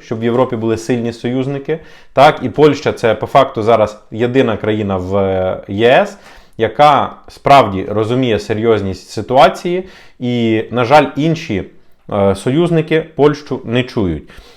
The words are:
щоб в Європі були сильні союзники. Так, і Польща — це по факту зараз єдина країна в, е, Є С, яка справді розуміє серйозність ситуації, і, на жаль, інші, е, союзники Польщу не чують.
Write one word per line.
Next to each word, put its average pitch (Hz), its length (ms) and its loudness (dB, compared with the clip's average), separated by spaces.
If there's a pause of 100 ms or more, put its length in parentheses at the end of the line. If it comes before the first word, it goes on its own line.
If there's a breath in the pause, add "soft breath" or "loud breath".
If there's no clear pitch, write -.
щоб 113 200 -10
в 113 40 -6
Європі 120 320 0
були 113 200 -2
сильні 117 360 -4
союзники. 139 640 -6 (340 loud breath)
Так, - 300 4
і 127 60 -6
Польща — 143 440 2
це 110 220 0
по 113 120 -6
факту 127 360 0
зараз 107 480 0
єдина 120 460 0
країна 104 400 -2
в, 92 200 -4
е, 95 520 -2
Є 104 200 2
С, 180 300 2 (400 soft breath)
яка 117 560 2 (140)
справді 110 600 2
розуміє 110 500 -2
серйозність 107 680 -2
ситуації, 175 800 0 (300 loud breath)
і, 117 520 0
на 120 140 0
жаль, 135 220 4 (100)
інші, 139 480 -2 (480)
е, 98 220 2
союзники 160 640 0
Польщу 147 640 -2
не 117 180 -2
чують. 92 480 -4 (260 soft breath)